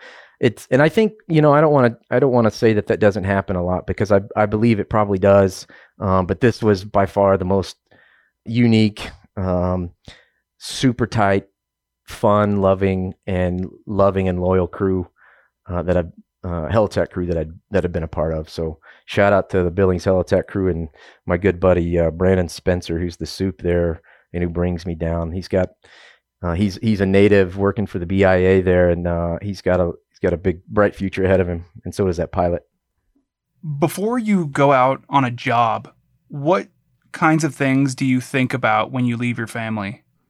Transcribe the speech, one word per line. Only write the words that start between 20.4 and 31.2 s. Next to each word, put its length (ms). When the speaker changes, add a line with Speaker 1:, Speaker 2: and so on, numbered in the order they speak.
Speaker 1:
crew 220
and 200
my 140
good 200
buddy, 400
uh, 120
Brandon 380
Spencer, 520
who's 160
the 100
soup 360
there 380
and 120
who 40
brings 380
me 80
down. 380
He's 160
got, 220
uh, 100
he's, 240
he's 240
a 60
native 500
working 300
for 120
the 80
B 180
I 120
A 240
there, 300
and, 180
uh, 340
he's 180
got 200
a, 120
he's 100
got 140
a 20
big, 300
bright 280
future 300